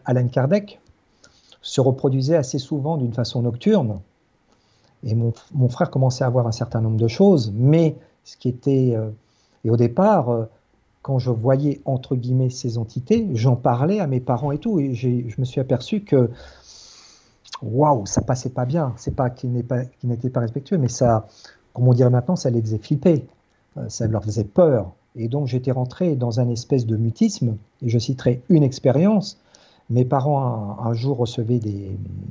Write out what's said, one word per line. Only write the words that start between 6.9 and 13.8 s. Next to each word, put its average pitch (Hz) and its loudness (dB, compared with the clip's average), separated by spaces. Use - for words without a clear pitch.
de 113 2
choses, 139 4
mais 151 4
ce - -20
qui - -4
était, 127 0
euh, 110 -4
et 113 2
au 120 4
départ, 135 2
euh, 113 0
quand 131 -2
je 127 -2
voyais, 135 0
entre 131 -2
guillemets, 127 0
ces 120 -6
entités, 131 -2
j'en 120 2
parlais 143 0